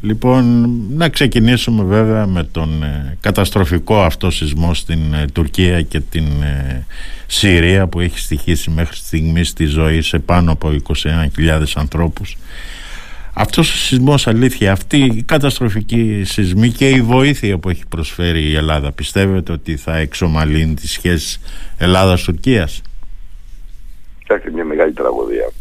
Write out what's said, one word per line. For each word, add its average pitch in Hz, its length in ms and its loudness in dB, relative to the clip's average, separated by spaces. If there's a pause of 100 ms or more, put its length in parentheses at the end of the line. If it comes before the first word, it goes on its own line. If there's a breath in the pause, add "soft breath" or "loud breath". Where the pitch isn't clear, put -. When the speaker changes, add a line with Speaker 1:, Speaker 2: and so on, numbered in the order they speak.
Speaker 1:
Λοιπόν, 120 680 4 (200)
να 156 180 2
ξεκινήσουμε 117 760 2
βέβαια 107 420 2
με 90 180 0
τον, 78 380 -2
ε, 73 380 -4
καταστροφικό 98 800 2
αυτό 87 280 2
σεισμό 80 440 0
στην, 78 400 -2
ε, 76 180 0
Τουρκία 87 500 2
και 73 180 -2
την, 82 240 -4 (180)
ε, 67 440 -2 (400 loud breath)
Συρία 92 600 4
που 87 140 -4
έχει 87 180 -2
στοιχήσει - 520 -2
μέχρι 80 260 -2
στιγμής 80 560 -2
τη - 120 -2
ζωή 80 360 2
σε 78 180 -2
πάνω 82 340 2
από 78 200 0
είκοσι 73 360 -2
ένα 80 260 0
χιλιάδες 78 420 2
ανθρώπους. 78 600 -2 (1000 loud breath)
Αυτός 147 380 0
ο - 40 -2
σεισμός, 131 500 2
αλήθεια, 113 460 2
αυτή 98 320 0
η 113 180 2
καταστροφική 117 1040 0
σεισμή 98 460 2
και 135 180 2
η 131 140 6
βοήθεια 123 560 2
που 82 120 -4
έχει 85 180 -2
προσφέρει 82 540 -2
η 76 140 0
Ελλάδα, 76 360 0
πιστεύετε 95 600 0
ότι 82 240 -4
θα 82 200 -4
εξομαλύνει 78 800 0
τις - 160 -4
σχέσεις - 500 -2 (380 loud breath)
Ελλάδας-Τουρκίας; 92 1040 2 (1400)
Speaker 2:
Κοιτάξτε, - 320 -4
μια 82 140 -6
μεγάλη 78 280 0
τραγωδία 58 520 -2 (160)